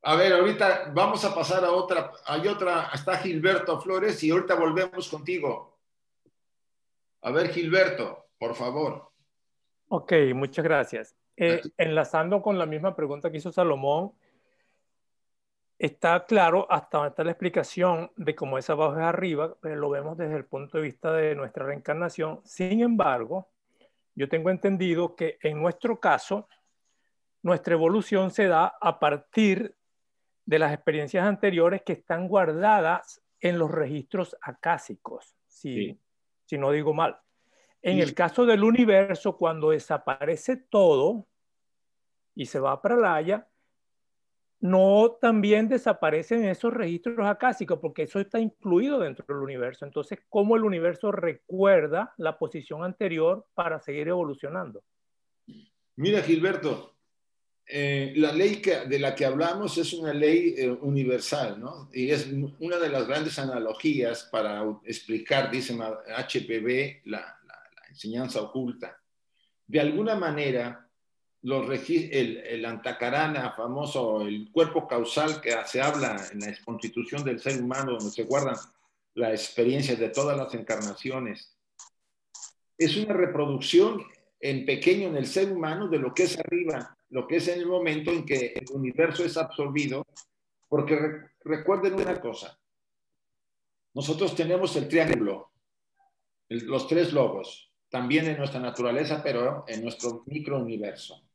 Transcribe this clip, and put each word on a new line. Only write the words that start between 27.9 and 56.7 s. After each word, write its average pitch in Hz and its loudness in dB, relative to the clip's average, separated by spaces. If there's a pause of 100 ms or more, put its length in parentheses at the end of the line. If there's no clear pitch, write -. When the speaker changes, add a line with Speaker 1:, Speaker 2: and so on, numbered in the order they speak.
Speaker 2:
se 202 2
da 170 4
a - 2
partir 151 2 (680)
de 156 2
las 151 2
experiencias 151 0
anteriores 196 2
que 190 -4
están 175 -4
guardadas 180 2 (180)
en 175 0
los 156 2
registros 151 -4
acásicos, - -6 (120)
si, - -10
Speaker 1:
Sí. 104 -6 (460)
Speaker 2:
si 151 -6
no 139 0
digo 151 0
mal. 160 0 (640)
En 190 2
Speaker 1:
Sí. 185 4
Speaker 2:
el 147 0
caso 180 4
del 208 6
universo, 202 6
cuando 160 2
desaparece 147 -2
todo 185 4 (1040)
y 135 -8
se 143 -4
va 135 0
a 139 -4
Pralaya, 202 2 (1120)
no 196 6 (100)
también 214 4
desaparecen 214 0
esos 202 -2
registros 202 -2
acásicos, 208 0
porque 160 -6
eso 160 -4
está 196 -2
incluido 226 0
dentro 147 -4
del 143 -6
universo. 131 -6
Entonces, 147 -8 (100)
¿cómo 214 4
el 226 4
universo 180 0
recuerda 185 2
la 160 -2
posición 156 -8
anterior 180 0
para 165 -2
seguir 147 -6
evolucionando? 156 -6 (1120)
Speaker 1:
Mira, 196 2
Gilberto, 160 0 (720)